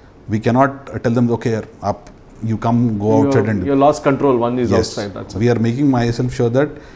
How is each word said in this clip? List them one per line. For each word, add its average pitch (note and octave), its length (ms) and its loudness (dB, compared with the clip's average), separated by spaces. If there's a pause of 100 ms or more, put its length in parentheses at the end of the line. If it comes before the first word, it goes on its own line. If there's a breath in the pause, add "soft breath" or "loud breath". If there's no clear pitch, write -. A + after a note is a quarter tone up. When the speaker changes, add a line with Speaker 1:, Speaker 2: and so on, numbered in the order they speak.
(280 loud breath)
Speaker 1:
We G#2+ 120 -2
cannot, C3 520 0
uh, A2 60 -8
tell A#2+ 140 -2
them, A#2+ 240 2
"Okay, A2+ 260 -2 (280)
up, - 200 -8 (320)
you A2+ 140 -2 (100)
come, A#2 320 0
go G#2+ 220 2
Speaker 2:
You - 80 2
Speaker 1:
outside," A#2+ 180 2
Speaker 2:
are, A2 40 -2
Speaker 1:
and G2 200 -2
Speaker 2:
you C#3 60 2
lost C#3+ 260 4
control. C#3 340 2 (100)
One B2 120 -2
is A#2+ 140 0
Speaker 1:
Yes. A#2 160 2
Speaker 2:
outside. G2+ 260 -8
That's - 220 -12
Speaker 1:
We A2+ 120 2
Speaker 2:
it. A#2+ 80 2
Speaker 1:
are G#2+ 40 -2
making A#2+ 320 0
myself A#2+ 480 0
sure A#2 180 2
that D3 120 0 (260 loud breath)